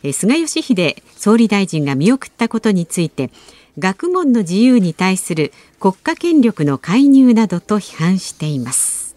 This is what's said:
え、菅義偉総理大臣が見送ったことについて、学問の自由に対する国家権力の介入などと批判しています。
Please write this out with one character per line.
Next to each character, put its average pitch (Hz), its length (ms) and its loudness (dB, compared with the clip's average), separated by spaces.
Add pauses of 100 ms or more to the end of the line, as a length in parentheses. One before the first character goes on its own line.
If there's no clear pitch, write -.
え、 143 100 -6
菅 247 280 0
義 320 200 -4
偉 175 360 -2 (180)
総 214 220 2
理 226 100 4
大 202 220 0
臣 156 160 -2
が 139 100 -2
見 156 160 2
送 262 160 -2
っ - 100 -20
た 226 120 -4
こ 233 100 -4
と 220 140 0
に 175 120 0
つ - 160 -6
い 156 100 -2
て、 131 200 -6 (480)
学 190 300 -4
問 359 240 0
の 233 80 2
自 175 160 -2
由 247 240 4
に 175 120 0
対 185 240 0
す - 200 -8
る 151 160 -2 (260)
国 190 240 0
家 320 140 -4
権 330 240 2
力 214 240 0
の 139 140 -2
介 262 300 2
入 262 240 6
な 220 140 4
ど 175 140 -4
と 208 180 -2
批 - 180 -10
判 185 220 0
し - 140 -10
て - 140 -8
い 147 120 -4
ま 123 140 -6
す。 - 280 -4 (160)